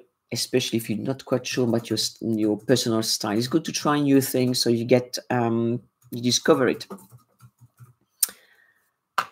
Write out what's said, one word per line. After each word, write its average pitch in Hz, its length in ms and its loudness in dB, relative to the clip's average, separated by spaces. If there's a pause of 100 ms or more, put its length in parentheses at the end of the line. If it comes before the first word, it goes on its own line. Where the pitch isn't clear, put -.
(320)
especially 123 460 -2
if 113 100 -6
you're 104 100 -4
not 120 260 -6
quite 127 220 -2
sure 127 220 0
about 113 220 0
your 110 80 0
s-, - 240 -4
your 107 360 0
personal 113 440 2
style, 110 340 -2
it's 120 120 0
good 160 180 -2
to - 60 -6
try 147 280 0
new 139 200 4
things 127 420 0
so 120 80 2
you 117 140 2
get, - 340 2 (120)
um, 117 500 0 (300)
you 123 120 -8
discover 123 460 2
it. - 180 -4 (2500)